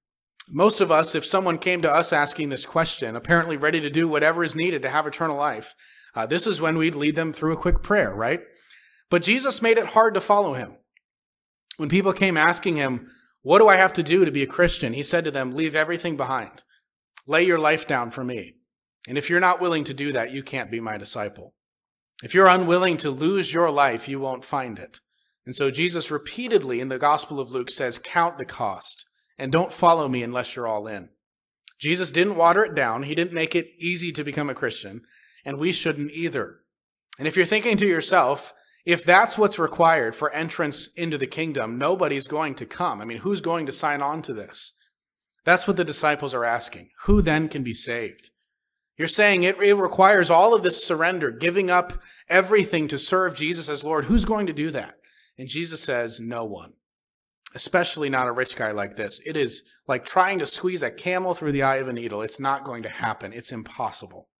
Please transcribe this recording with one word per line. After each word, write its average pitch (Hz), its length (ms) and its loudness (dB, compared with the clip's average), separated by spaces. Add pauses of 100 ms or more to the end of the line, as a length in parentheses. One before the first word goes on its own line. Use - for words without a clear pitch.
(480)
Most 196 320 2
of 175 100 2
us, 160 240 4
if 151 100 -2
someone 185 340 0
came 180 240 -2
to 156 100 2
us 165 200 2
asking 147 360 0
this 131 180 -6
question, 147 480 -2
apparently 160 420 0
ready 151 240 0
to 147 100 -4
do 165 180 2
whatever 156 340 2
is 156 140 -4
needed 160 260 -2
to 131 80 -2
have 151 160 0
eternal 151 300 -4
life, 143 400 -4 (400)
uh, 113 100 -2
this 175 220 -2
is 160 120 -2
when 160 160 0
we'd 160 200 0
lead 147 180 0
them 160 180 -2
through 156 200 -2
a 156 80 -4
quick 175 200 2
prayer, 160 320 2
right? 117 280 -2 (680)
But 175 140 2
Jesus 254 400 0
made 226 160 6
it 196 120 -2
hard 220 240 6
to 190 60 2
follow 202 340 2
him. 123 240 -10 (1000)
When 151 120 -6
people 190 240 4
came 190 240 2
asking 170 400 2
him, 131 320 -2 (360)
"What 160 140 8
do 220 80 8
I 202 80 10
have 185 200 4
to 175 100 0
do 175 200 4
to 151 60 0
be 139 120 0
a 131 40 -2
Christian?" 151 460 0
he 135 100 -6
said 170 220 0
to 156 80 -4
them, 131 200 -4
"Leave 151 220 -2
everything 160 420 -2
behind. 127 460 -6 (640)
Lay 160 160 2
your 175 160 4
life 156 300 2
down 123 240 -2
for 135 100 -10
me. 117 340 -10 (520)
And 131 100 -4
if 143 100 -4
you're 175 120 2
not 180 200 4
willing 170 240 0
to 131 100 -10
do 139 180 -6
that, 123 180 -2
you 135 140 -10
can't 120 260 -8
be 117 100 -6
my 107 160 -8
disciple." 101 580 -10 (680)
If 123 120 -8
you're 190 120 8
unwilling 180 520 4
to 147 120 -4
lose 160 420 0
your 170 180 2
life, 139 360 0
you 135 140 -6
won't 131 240 -6
find 123 340 -6
it. 87 220 -20 (440)
And 127 120 -10
so 139 160 0
Jesus 170 360 -2
repeatedly 151 680 -2
in 131 100 -6
the 131 120 -4
Gospel 147 400 0
of 123 100 -8
Luke 123 200 -6
says, 123 280 -4
"Count - 400 -2
the 131 60 -8
cost - 600 -8 (300)
and 135 140 -6
don't 170 220 0
follow 165 360 4
me 127 140 -2
unless 120 320 -6
you're 120 140 -8
all 107 180 -4
in." 98 220 -12 (720)
Jesus 165 320 -2
didn't 180 240 2
water 170 280 6
it - 120 -6
down. 123 260 -2
He 147 140 -6
didn't 170 160 -2
make 160 240 -2
it 165 200 -4
easy 170 360 -6
to 151 100 -6
become 143 280 -4
a 127 40 -6
Christian, 101 480 -8 (420)
and 139 140 -8
we 170 140 0
shouldn't 147 400 -4
either. 151 480 -6 (580)
And 139 80 -6
if 156 80 -4
you're 180 100 4
thinking 214 340 0
to 202 100 4
yourself, 156 640 2 (300)
"If 170 200 0
that's 190 320 6
what's 208 220 2
required 160 560 2
for 147 160 -4
entrance 156 640 -6
into 165 240 -4
the 131 80 -4
kingdom, 135 500 -6
nobody's 143 520 0
going 151 280 -4
to 127 100 -12
come. 139 340 -6
I 107 40 -10
mean, 117 140 -10
who's 190 220 -4
going 165 260 -2
to 135 60 -8
sign 147 280 -2
on 151 220 -4
to - 100 -10
this?" - 420 -12 (720)
That's 175 220 4
what 190 100 0
the 175 80 0
disciples 147 500 -2
are 117 100 -2
asking. - 460 -4 (120)
"Who 208 180 6
then 156 280 2
can 139 160 -6
be 117 100 -6
saved?" 117 560 -8 (640)
You're 160 120 -4
saying 202 340 4
it, 185 180 2
it 202 140 6
requires 190 560 6
all 190 240 8
of 202 80 4
this 175 220 0
surrender, 165 460 0
giving 175 400 0
up 180 300 0 (280)
everything 185 600 2
to 143 100 -4
serve 185 360 0
Jesus 156 340 -4
as 139 140 -6
Lord. 151 220 -2
Who's 202 200 4
going 208 220 -2
to 165 60 -4
do 151 180 -4
that? 123 280 -10 (400)
And 131 100 -14
Jesus 160 320 -8
says, 120 400 -4
"No 117 240 -8
one, 95 300 -14 (800)
especially 160 560 -2
not 131 160 0
a 120 60 -2
rich 127 220 -4
guy 110 160 -4
like 101 260 -6
this." 104 280 -8
It 156 120 -8
is 131 260 -4 (260)
like 127 160 -4
trying 185 360 2
to 147 60 -2
squeeze 180 360 -4
a 120 80 -2
camel 180 440 -4
through 151 180 -4
the 139 100 0
eye 135 140 2
of 131 120 -6
a 123 40 -6
needle. 113 280 -8
It's 110 180 -8
not 139 260 -4
going 120 180 -12
to 110 60 -10
happen. 110 440 -8
It's 117 200 -12
impossible. 110 760 -10 (100)